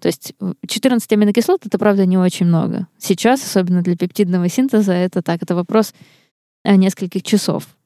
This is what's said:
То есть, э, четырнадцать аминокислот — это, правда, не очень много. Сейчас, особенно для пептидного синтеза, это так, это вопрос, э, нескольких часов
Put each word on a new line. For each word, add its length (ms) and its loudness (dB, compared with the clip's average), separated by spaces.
То 60 -2
есть, 340 -6
э, 120 -6
четырнадцать 460 0
аминокислот — 520 2
это, 140 -4
правда, 260 2
не 120 2
очень 300 0
много. 400 0
Сейчас, 460 0
особенно 380 0
для 140 0
пептидного 540 -2
синтеза, 440 0
это 280 -2
так, 200 -2
это 140 -4
вопрос, 380 0
э, 100 4
нескольких 480 0
часов 440 -2